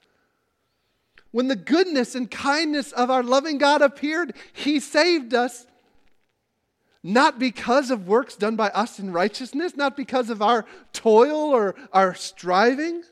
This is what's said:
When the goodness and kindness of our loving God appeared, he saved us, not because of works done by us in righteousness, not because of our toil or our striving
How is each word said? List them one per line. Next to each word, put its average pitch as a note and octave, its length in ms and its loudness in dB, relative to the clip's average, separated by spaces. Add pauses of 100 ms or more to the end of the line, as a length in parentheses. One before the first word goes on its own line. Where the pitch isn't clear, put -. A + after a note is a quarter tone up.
(1300)
When B3+ 180 -2
the C4+ 80 -2
goodness C#4+ 580 -2
and B3+ 160 -8
kindness D4 640 -2
of B3 180 0
our C4 140 0
loving C4+ 340 0
God D4 240 4
appeared, D4 520 -2 (180)
he D4 260 -2
saved D4+ 560 0
us, B3 320 -2 (1400)
not B3 380 2
because B3 500 0
of G3+ 160 -4
works A3 300 0
done G#3 180 -2
by A3 140 0
us G3+ 320 -4
in G3 120 -8
righteousness, A3 640 -4
not C#4 200 -2
because B3+ 340 -4
of A3 100 -8
our A3 240 2 (280)
toil D4 580 4
or G#3+ 240 0 (180)
our F#3 220 4
striving C4 960 -2